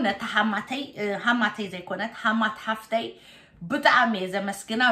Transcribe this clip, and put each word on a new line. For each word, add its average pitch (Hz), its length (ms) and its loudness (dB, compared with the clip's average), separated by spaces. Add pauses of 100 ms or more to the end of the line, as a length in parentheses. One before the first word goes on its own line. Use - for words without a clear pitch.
ነታ 208 280 0
ሃማተይ፣ 214 540 0 (100)
እ፣ 208 140 -6 (120)
ሃማተይ 220 500 0
ዘይኮነት 185 500 -6
ሃማት 220 420 0
ሓፍተይ 220 460 -4 (560)
ብጣዕሚ 247 520 4
እየ 185 140 -2
ዘመስግና፣ 202 640 -2